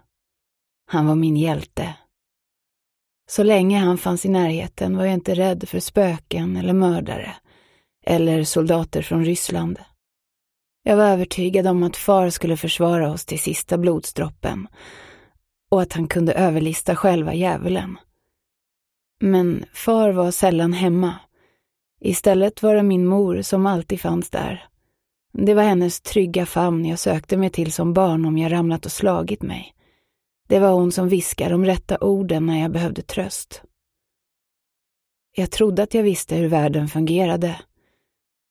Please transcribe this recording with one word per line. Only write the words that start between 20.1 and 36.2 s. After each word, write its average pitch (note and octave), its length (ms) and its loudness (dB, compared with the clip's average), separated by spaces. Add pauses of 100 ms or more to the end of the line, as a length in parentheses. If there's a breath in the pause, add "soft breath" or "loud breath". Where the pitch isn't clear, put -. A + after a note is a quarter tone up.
var F3+ 200 0
sällan E3+ 420 2
hemma. F3 420 0 (840)
Istället G3 640 2
var G#3+ 120 4
det G#3 80 4
min F#3 220 4
mor F#3+ 360 2
som F#3+ 240 0
alltid F#3 360 -2
fanns E3+ 280 -2
där. - 360 -6 (680)
Det G3+ 200 2
var G#3 100 4
hennes F3+ 380 2
trygga F3+ 440 -2
famn E3+ 400 0
jag E3 140 -4
sökte F#3 380 -2
mig F#3+ 120 2
till D#3+ 220 -4
som E3+ 220 -2
barn E3 320 2
om D#3 120 0
jag D#3+ 140 0
ramlat E3 340 0
och - 60 -10
slagit F3+ 500 -2
mig. - 340 -12 (720)
Det G3 120 4
var G3 120 6
hon F3+ 200 4
som F#3 160 0
viskade F3+ 440 -2
de F3+ 140 2
rätta F#3 320 0
orden F#3 480 0
när D#3+ 160 0
jag E3 100 -2
behövde E3 300 -4
tröst. - 600 -10 (1700)
Jag F3+ 160 -2
trodde G3+ 320 2
att G#3 100 -6
jag A3+ 100 2
visste F3+ 320 -2